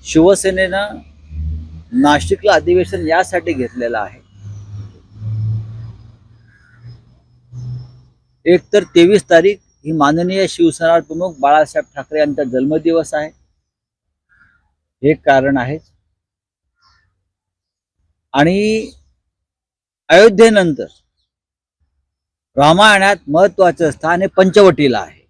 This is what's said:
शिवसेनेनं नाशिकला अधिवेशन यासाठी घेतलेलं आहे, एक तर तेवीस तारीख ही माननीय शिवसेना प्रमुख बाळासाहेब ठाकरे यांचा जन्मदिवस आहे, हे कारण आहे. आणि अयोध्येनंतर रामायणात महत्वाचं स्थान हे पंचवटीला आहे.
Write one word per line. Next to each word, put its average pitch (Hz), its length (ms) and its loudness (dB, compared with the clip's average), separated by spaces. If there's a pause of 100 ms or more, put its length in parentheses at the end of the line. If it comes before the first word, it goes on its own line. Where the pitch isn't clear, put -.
शिवसेनेनं 190 920 0 (920)
नाशिकला 147 600 0
अधिवेशन 175 540 -2
यासाठी 170 460 -2
घेतलेलं 120 440 -6
आहे, 101 220 -10 (4000)
एक 175 160 2 (120)
तर 202 100 2 (120)
तेवीस 180 340 4
तारीख 180 280 2 (280)
ही 151 80 -8
माननीय 170 560 -2
शिवसेना 165 500 0
प्रमुख 165 400 -8
बाळासाहेब 147 460 2 (100)
ठाकरे 147 240 -8
यांचा 147 240 -2
जन्मदिवस 156 680 -2
आहे, 156 160 -6 (1700)
हे 147 120 2
कारण 139 420 0
आहे. 131 200 -6 (2500)
आणि 196 580 -2 (1160)
अयोध्येनंतर 190 760 4 (1700)
रामायणात 196 720 4
महत्वाचं 170 640 2
स्थान 170 300 -4
हे 190 60 -2
पंचवटीला 170 720 2
आहे. - 300 -16